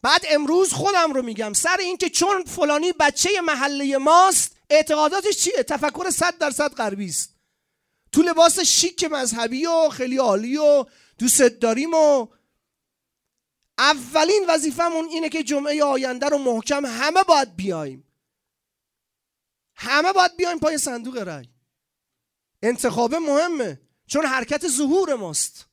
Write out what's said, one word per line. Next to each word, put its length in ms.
بعد 260
امروز 440
خودم 400
رو 100
می‌گم، 300
سر 240
این 200
که 140
چون 340
فلانی 480
بچه 480
محله 560
ماست، 600
اعتقاداتش 680
چیه؟ 260
تفکر 480
صد 280
درصد 340
غربی 340
است. 280
تو 100
لباس 360
شیک 460
مذهبی 600
و 220
خیلی 280
عالی 400
و 300
دوست 240
داریم 520
و 340
اولین 680
وظیفمون 600
اینه 200
که 140
جمعه 400
آینده 440
رو 120
محکم 480
همه 360
باید 340
بیایم، 480
همه 380
باید 240
بیایم 220
پای 200
صندوق 380
رای. 320
انتخاب 520
مهمه، 680
چون 200
حرکت 420
ظهور 460
ماست. 580